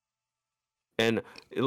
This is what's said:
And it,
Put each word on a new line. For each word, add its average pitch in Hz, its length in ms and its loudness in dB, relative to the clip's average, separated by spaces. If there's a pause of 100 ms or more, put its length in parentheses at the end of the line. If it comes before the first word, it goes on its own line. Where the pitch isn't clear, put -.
(1000)
And 113 240 0 (260)
it, - 180 -4